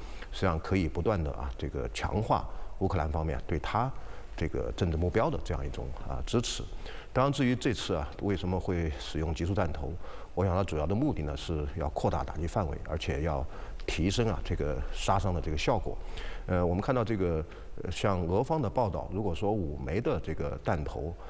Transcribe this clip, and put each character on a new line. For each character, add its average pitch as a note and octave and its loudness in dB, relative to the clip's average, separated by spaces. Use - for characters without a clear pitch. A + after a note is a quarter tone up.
实 - -6
际 G2 4
上 E2 4
可 - 2
以 F#2 4
不 D2+ 0
断 F#2 2
地 C#2 -2
啊， B1+ -4
这 C#2+ -4
个 C2 -2
强 - 0
化 - 2
乌 F#2+ 2
克 F#2 2
兰 D2+ 2
方 D#2+ 2
面 D2 0
对 D#2 0
他 A#2+ 2
这 E2 0
个 B1 -2
政 F2+ 2
治 D#2 2
目 F2 2
标 A2+ 4
的 D#2+ -2
这 F2 -2
样 C#2 -2
一 C#2 -2
种 - -6
啊 C2+ -2
支 A#2 4
持。 - -4
当 B2+ 6
然， C#3+ 4
至 C#3 2
于 B2 6
这 A#2 2
次 - -2
啊 D2+ 0
为 G2 2
什 F2+ -2
么 F#2 2
会 F2 0
使 - -4
用 D#2+ 0
集 F2 -2
束 F#2 0
弹 F#2 4
头， C#2 -4
我 F#2 2
想 F#2 4
它 F#2+ 4
主 E2+ 0
要 D#2 2
的 F2+ 2
目 C3+ 2
的 E2 -2
呢 D2 -2
是 D2+ -2
要 D2 -2
扩 - 0
大 D#2+ 0
打 - -6
击 E2 -2
范 G2+ 0
围， D2 -4
而 D#2 -2
且 C#2 -2
要 D2 0
提 - 2
升 A2+ 2
啊 G2+ 0
这 F2+ 0
个 C#2+ 0
杀 - 2
伤 F#2+ 2
的 E2+ 2
这 E2 -2
个 D#2 0
效 B2+ 4
果。 - 0
呃， F2+ 4
我 E2+ 4
们 F2+ 2
看 C3+ 2
到 B2 4
这 A2+ 2
个， E2+ 2
呃， F#2+ -4
像 F#2 2
俄 G2 4
方 D#3 2
的 G#2 2
报 A#2+ 2
道， D#2 -4
如 G2+ -2
果 F2+ 2
说 G2+ 2
五 E2+ 0
枚 C#2 -2
的 C#3+ 0
这 - -4
个 - -2
弹 E2 2
头， D2 -4